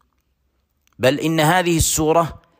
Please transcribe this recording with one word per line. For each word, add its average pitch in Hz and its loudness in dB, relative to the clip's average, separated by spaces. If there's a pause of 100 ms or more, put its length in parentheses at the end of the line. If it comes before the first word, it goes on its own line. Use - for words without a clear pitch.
(1000)
بل 131 0
إن 160 -2
هذه 170 0
السورة 160 0 (180)